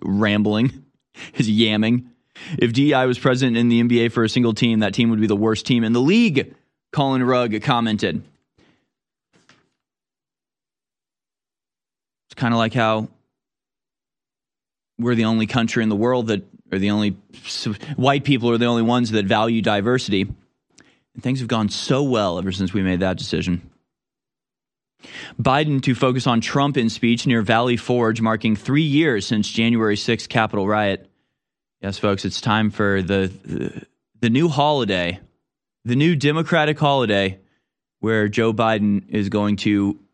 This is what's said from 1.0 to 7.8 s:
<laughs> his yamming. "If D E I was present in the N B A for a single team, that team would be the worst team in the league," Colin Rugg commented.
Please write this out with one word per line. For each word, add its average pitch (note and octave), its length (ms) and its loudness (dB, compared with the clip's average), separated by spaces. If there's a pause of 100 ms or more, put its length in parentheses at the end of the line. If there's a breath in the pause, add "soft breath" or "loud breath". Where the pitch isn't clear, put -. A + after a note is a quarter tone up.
<laughs> - 240 -20
his A#2 140 0
yamming. A2 600 2 (520 loud breath)
"If A#2 140 2
D C#3 160 2
E C#3+ 60 4
I B2+ 100 2
was B2 140 0
present B2+ 400 0
in A#2 100 2
the A#2 100 4
N A#2+ 100 2
B A#2+ 180 4
A - 20 0
for A2+ 160 0
a G#2+ 40 0
single A#2 260 0
team, A#2 240 0
that G2+ 160 0
team A#2 160 2
would A2 100 0
be A2 60 2
the G#2 100 2
worst A2 300 0
team A#2+ 180 2
in A2 80 0
the B2 80 2
league," F3 540 2 (380)
Colin C3+ 300 0
Rugg A#2+ 400 0
commented. A2+ 600 -2 (4000 soft breath)